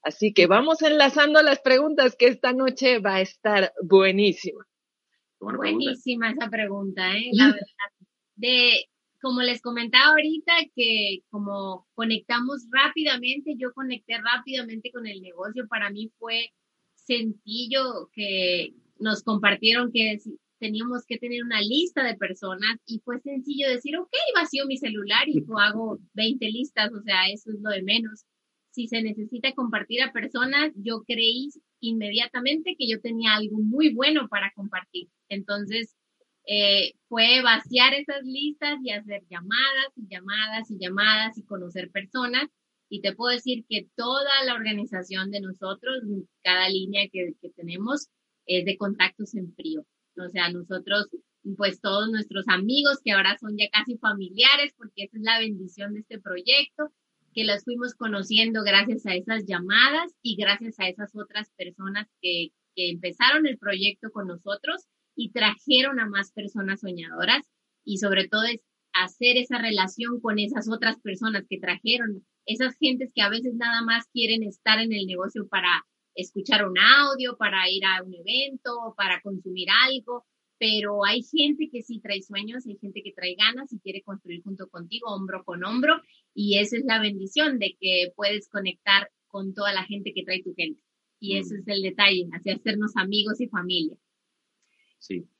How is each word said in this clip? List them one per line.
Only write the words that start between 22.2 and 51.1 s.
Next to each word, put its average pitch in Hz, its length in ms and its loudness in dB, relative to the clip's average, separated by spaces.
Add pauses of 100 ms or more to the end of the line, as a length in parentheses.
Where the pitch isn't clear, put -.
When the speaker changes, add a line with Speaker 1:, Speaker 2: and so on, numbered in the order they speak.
Speaker 3:
y 226 180 -8
fue 247 160 -6
sencillo 277 480 -4
decir, 285 300 -2
"Ok, 359 140 -8 (220)
vacío 277 320 0
mi 269 120 -4
celular 214 500 0
y 262 180 0
yo 214 120 -4
hago 214 400 2 (160)
veinte 226 360 -2
listas", 226 420 -4
o 208 100 -12
sea, 190 260 2
eso 214 220 -8
es 208 100 -8
lo 214 100 -4
de 196 120 -2
menos. 214 420 -2 (460)
Si 233 180 -8
se 226 140 -2
necesita 220 500 -4
compartir 233 500 -2
a 262 100 -2
personas, 262 640 -2
yo 220 280 -6
creí 240 440 0 (320)
inmediatamente 240 1000 -2
que 254 100 -2
yo 220 120 -2
tenía 226 340 0
algo 214 240 -2
muy 233 360 4
bueno 277 340 2
para 196 260 -4
compartir. 185 540 -10 (200)
Entonces, 202 640 -6 (520)
eh, 202 460 4 (160)
fue 240 340 6
vaciar 247 520 4
esas 285 300 -6
listas 294 580 -4
y 240 80 -6
hacer 208 380 -8
llamadas 254 680 0
y 220 120 -14
llamadas 214 640 -6
y 196 80 -10
llamadas 214 600 0
y 208 60 -16
conocer 180 460 -10
personas. 247 580 -4 (400)
Y 202 120 -10
te 196 140 -2
puedo 240 200 -2
decir 240 340 -6
que 214 280 -6
toda 269 480 0
la 254 100 -2
organización 196 800 -6
de 202 80 -6
nosotros, 196 580 -8 (460)
cada 185 240 2
línea 196 440 -2
que, 180 200 -4 (100)
que 175 80 -16
tenemos, 190 580 -8 (380)
es 180 180 0
de 190 120 -2
contactos 202 580 -2
en 180 200 -10
frío. 156 300 -8 (320)
O 180 140 -10
sea, 175 200 -2
nosotros, 185 580 -4 (480)